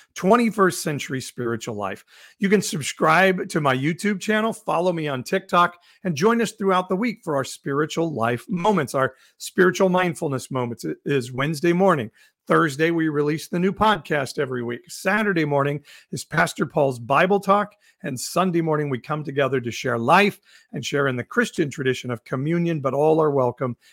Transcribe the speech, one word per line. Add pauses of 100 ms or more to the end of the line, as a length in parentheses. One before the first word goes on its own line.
(160)
twenty-first
century
spiritual
life. (360)
You
can
subscribe
to
my
YouTube
channel,
follow
me
on
TikTok, (260)
and
join
us
throughout
the
week
for
our
spiritual
life
moments,
our (240)
spiritual
mindfulness
moments.
It
is
Wednesday
morning. (380)
Thursday,
we
release
the
new
podcast
every
week.
Saturday
morning (280)
is
Pastor
Paul's
Bible
Talk, (300)
and
Sunday
morning,
we
come
together
to
share
life (320)
and
share
in
the
Christian
tradition
of
communion,
but
all
are
welcome (180)